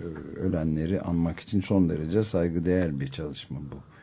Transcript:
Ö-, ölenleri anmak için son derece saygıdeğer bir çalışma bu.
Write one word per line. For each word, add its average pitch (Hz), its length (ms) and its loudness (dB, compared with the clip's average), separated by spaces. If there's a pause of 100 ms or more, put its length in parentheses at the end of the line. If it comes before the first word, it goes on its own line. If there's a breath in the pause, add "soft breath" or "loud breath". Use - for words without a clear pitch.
Ö-, 78 360 -10
ölenleri 80 600 0
anmak 85 380 0
için 101 220 0
son 95 280 4
derece 82 340 0
saygıdeğer 87 760 2
bir 67 80 -4
çalışma 69 520 -8
bu. 69 180 -10 (260 loud breath)